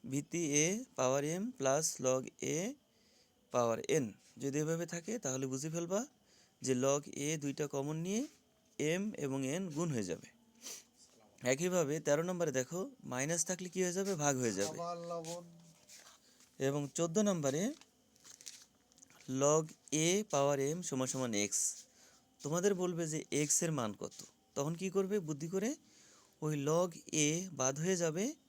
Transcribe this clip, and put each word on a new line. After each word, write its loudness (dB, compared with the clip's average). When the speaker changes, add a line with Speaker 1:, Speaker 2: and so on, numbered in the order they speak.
Speaker 1:
ভিত্তি -4
a, 4
পাওয়ার 4
m, -4
plus 4
log 4
a, 0
পাওয়ার 2
n। 0
যদি -2
এভাবে -2
থাকে, -6
তাহলে -2
বুঝে -4
ফেলবা 0
যে 4
log 4
a 0
দুইটা -2
কমন -2
নিয়ে 0
m -2
এবং 0
n -4
গুণ 0
হয়ে 0
যাবে। -6
একইভাবে 2
তেরো 4
নম্বরে -2
দেখো, -4
মাইনাস -2
থাকলে -4
কি -4
হয়ে -2
যাবে? 0
ভাগ 6
হয়ে 2
যাবে। 0
Speaker 2:
আবার -6
লবণ। -6
Speaker 1:
এবং 0
চোদ্দ 0
নম্বরে 0
log 6
a, 4
পাওয়ার 4
m -6
সমান 0
সমান -2
x। -4
তোমাদের 2
বলবে 0
যে -2
x -2
এর 0
মান 0
কত, -10
তখন 0
কি -4
করবে? 2
বুদ্ধি -4
করে 0
ওই 0
log 4
a 4
বাদ 2
হয়ে 2
যাবে 0